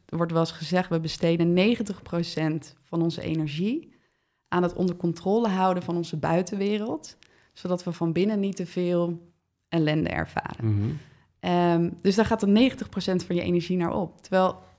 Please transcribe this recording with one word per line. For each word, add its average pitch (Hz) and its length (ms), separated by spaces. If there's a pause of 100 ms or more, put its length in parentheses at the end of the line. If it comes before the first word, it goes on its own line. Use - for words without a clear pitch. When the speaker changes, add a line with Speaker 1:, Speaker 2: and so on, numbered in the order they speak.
Speaker 1:
er - 120
wordt 170 140
wel 165 100
eens 165 100
gezegd, 180 380
we 165 100
besteden 170 540
negentig 196 480
procent 160 800
van 165 180
onze 165 200
energie 160 720 (540)
aan 175 160
het 175 100
onder 180 220
controle 190 520
houden 185 360
van 175 120
onze 170 220
buitenwereld, 202 1000 (360)
zodat 180 300
we 175 80
van 165 220
binnen 196 260
niet 196 160
te 180 100
veel 175 640 (380)
ellende 156 400
ervaren. - 640
Speaker 2:
Mhm. 101 140 (500)
Speaker 1:
Ehm, 175 500 (120)
dus 190 140
daar 214 100
gaat 220 160
er 202 60
negentig 226 420
procent 185 340
van 180 120
je 175 60
energie 175 360
naar 170 160
op. - 280
Terwijl 185 380 (200)